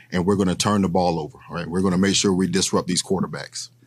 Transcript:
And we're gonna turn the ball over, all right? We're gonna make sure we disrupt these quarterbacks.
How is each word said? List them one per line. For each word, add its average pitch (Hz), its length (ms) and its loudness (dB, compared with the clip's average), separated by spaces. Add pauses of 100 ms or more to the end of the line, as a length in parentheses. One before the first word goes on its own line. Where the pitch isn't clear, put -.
(120)
And 87 140 0
we're 98 100 2
gonna 92 180 2
turn 101 280 2
the 92 80 2
ball 87 280 0
over, 73 200 -10 (100)
all 76 80 -10
right? 85 100 -6
We're 85 140 -2
gonna 92 160 2
make 95 200 4
sure 98 180 2
we 92 120 2
disrupt 90 400 0
these 90 160 -2
quarterbacks. - 680 -6 (160)